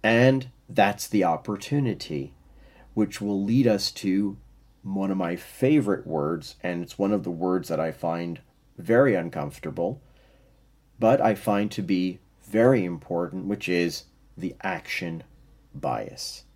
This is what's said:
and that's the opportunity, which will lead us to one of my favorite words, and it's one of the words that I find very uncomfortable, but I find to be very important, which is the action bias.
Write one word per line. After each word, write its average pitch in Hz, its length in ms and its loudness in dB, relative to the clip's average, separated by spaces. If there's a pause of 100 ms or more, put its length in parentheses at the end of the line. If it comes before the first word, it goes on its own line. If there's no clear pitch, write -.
and 127 460 6 (180)
that's 104 400 2
the 101 160 2
opportunity, 90 1080 -2 (600)
which 107 280 -2
will 101 220 -2
lead 120 240 4
us - 240 0
to 98 460 -2 (460)
one 95 260 -4
of 95 80 -2
my 87 180 -2
favorite 127 720 2
words, 80 560 -4
and 87 220 -4
it's - 160 -14
one 98 120 2
of 98 120 0
the 92 80 -6
words 90 380 -2
that 80 100 -2
I 80 120 -2
find 85 480 -4 (380)
very 117 380 4
uncomfortable, 82 840 -4 (1000)
but 120 200 6
I 110 140 4
find 104 380 0
to - 100 -6
be 92 380 0 (240)
very 113 420 4
important, 87 600 -6
which 101 220 -4
is 87 360 0 (340)
the 90 240 -8
action 85 600 -8 (500)
bias. - 720 -8 (120)